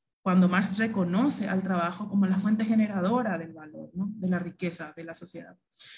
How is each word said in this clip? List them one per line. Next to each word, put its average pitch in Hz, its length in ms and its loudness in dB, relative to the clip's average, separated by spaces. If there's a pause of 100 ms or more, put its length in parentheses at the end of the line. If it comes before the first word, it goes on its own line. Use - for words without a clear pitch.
(220)
cuando 185 260 6
Marx 190 300 0
reconoce 214 720 0
al 190 120 0
trabajo 180 460 -2
como 196 160 4
la 185 140 2
fuente 220 260 2
generadora 214 720 2
del 165 160 -10
valor, 156 400 -16
¿no? 196 220 -4
De 196 120 -6
la 180 120 2
riqueza 170 580 -8
de 165 80 -14
la 165 100 -12
sociedad. 180 400 -16 (440)